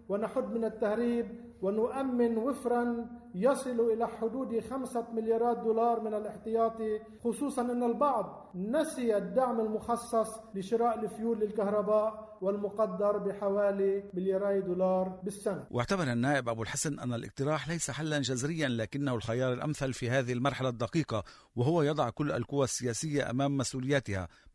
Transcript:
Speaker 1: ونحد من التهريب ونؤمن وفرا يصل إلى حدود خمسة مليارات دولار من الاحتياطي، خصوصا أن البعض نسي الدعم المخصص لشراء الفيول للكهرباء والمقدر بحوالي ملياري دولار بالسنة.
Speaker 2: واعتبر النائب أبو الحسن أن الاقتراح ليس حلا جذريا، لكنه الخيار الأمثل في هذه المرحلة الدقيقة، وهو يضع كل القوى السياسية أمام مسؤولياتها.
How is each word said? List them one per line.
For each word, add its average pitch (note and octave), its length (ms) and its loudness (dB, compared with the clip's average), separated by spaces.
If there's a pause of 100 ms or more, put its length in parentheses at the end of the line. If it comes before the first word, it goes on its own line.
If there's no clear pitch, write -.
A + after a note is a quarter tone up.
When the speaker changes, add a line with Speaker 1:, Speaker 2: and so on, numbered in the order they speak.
Speaker 1:
ونحد G#3 460 -2
من A3+ 100 0
التهريب A3+ 800 0 (180)
ونؤمن A#3+ 760 2
وفرا A#3+ 680 0 (280)
يصل A#3+ 580 2
إلى A3 160 2
حدود A3+ 520 -2
خمسة B3 520 -4
مليارات A3+ 460 2
دولار A3+ 420 4
من G#3+ 140 -2
الاحتياطي، A3 840 0 (240)
خصوصا A#3+ 380 0
أن A#3+ 200 0
البعض A#3 720 0
نسي A#3+ 640 0
الدعم A3+ 440 2
المخصص A3 800 0 (140)
لشراء A3 500 0
الفيول G#3+ 360 -2
للكهرباء G#3 1000 0
والمقدر G3+ 800 0
بحوالي G3 840 2 (120)
ملياري F#3+ 460 2
دولار F#3 640 0
بالسنة. F#3+ 480 -4
Speaker 2:
واعتبر A#2+ 320 0
النائب B2+ 460 2
أبو A2+ 140 -2
الحسن C#3+ 380 -4
أن B2 140 -4
الاقتراح C3+ 540 -2
ليس E3 220 -2
حلا D3+ 280 -2
جذريا، C#3 500 -2
لكنه B2 460 -2
الخيار A#2+ 380 0
الأمثل C#3 400 -2
في A#2+ 180 -4
هذه B2+ 220 2
المرحلة C3 360 0
الدقيقة، A#2+ 560 -2 (320)
وهو D3+ 260 4
يضع C#3+ 280 2
كل D3 220 -2
القوى C#3 320 0
السياسية B2+ 640 -2
أمام C#3 260 0
مسؤولياتها. B2+ 720 -2 (260)